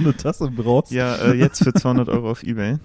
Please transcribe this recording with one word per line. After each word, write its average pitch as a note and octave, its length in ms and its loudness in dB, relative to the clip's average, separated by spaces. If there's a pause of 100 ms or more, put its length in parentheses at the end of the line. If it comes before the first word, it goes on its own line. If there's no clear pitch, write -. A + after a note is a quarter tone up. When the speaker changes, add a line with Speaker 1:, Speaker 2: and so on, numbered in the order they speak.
Speaker 1:
eine D#3+ 160 2
Tasse D3+ 340 -4
brauchst. A#2+ 420 0
Speaker 2:
Ja, B2 240 0
äh, B2 180 2
jetzt B2+ 300 2
für B2+ 100 2
zweihundert B2+ 340 2
Euro A#2 220 -2
auf A#2 120 -6
eBay. A2 420 -2